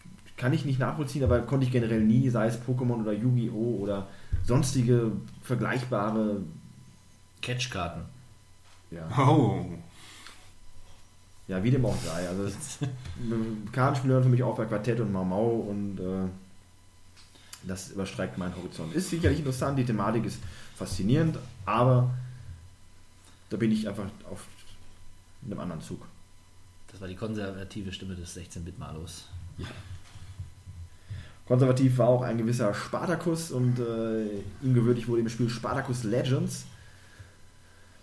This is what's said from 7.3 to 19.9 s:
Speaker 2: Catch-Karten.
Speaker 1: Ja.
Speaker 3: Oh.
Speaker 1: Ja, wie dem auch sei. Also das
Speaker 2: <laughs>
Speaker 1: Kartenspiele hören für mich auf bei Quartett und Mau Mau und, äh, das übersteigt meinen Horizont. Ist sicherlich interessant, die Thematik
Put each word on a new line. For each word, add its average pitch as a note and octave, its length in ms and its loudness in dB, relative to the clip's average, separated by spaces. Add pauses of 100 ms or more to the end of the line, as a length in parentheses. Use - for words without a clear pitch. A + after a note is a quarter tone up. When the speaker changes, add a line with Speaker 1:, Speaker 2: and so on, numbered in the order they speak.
Speaker 2:
Catch-Karten. F2 600 -4 (920)
Speaker 1:
Ja. E2+ 160 -8 (100)
Speaker 3:
Oh. B2+ 480 4 (1800)
Speaker 1:
Ja, F#2 160 -2
wie A#2+ 80 6
dem B2+ 140 4
auch F#2+ 160 2
sei. F2 260 -4
Also F#2+ 180 -2
das - 340 -8 (400)
Speaker 2:
<laughs> A2 520 -4
Speaker 1:
Kartenspiele C3 420 2
hören C3 100 6
für C3 60 6
mich B2 140 6
auf - 140 0
bei A2 80 0
Quartett A2 340 0
und G2+ 120 0
Mau F#2 140 0
Mau G2 240 2
und, G2+ 500 -2
äh, F#2+ 280 -2 (1400)
das F#2 240 -8
übersteigt F#2+ 460 -4
meinen F2+ 180 -4
Horizont. E2+ 380 -8
Ist F#3 160 0
sicherlich D#3+ 300 4
interessant, C#3 380 0
die B2 80 2
Thematik A2 400 2